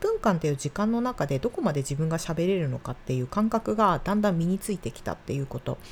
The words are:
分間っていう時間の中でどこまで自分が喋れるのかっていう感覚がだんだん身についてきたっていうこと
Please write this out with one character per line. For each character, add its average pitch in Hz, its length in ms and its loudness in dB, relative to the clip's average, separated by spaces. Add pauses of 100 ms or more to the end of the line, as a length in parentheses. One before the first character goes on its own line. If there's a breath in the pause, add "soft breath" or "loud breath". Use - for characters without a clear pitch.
分 440 180 2
間 190 180 4
っ - 20 0
て 156 100 0
い 147 40 4
う 139 40 -2
時 139 140 -4
間 214 200 0
の 233 120 2
中 240 240 -2
で 139 120 0
ど 226 120 0
こ - 100 -6
ま 180 140 2
で 143 80 0
自 139 140 -4
分 160 120 0
が 165 80 0
喋 165 300 0
れ 190 120 2
る 147 120 0
の 123 80 -2
か - 140 -8
っ - 40 -10
て - 160 -6
い 127 80 0
う 123 60 -2
感 214 240 2
覚 220 260 0
が 196 260 4
だ 196 120 0
ん 208 80 2
だ 208 80 4
ん 170 80 2
身 165 80 2
に 185 120 2
つ - 140 -4
い 175 60 -2
て - 120 -6
き - 120 -12
た 85 100 -4
っ - 60 -6
て - 160 -4
い 139 60 0
う 139 60 -4
こ 123 120 -6
と 131 180 -4 (160 loud breath)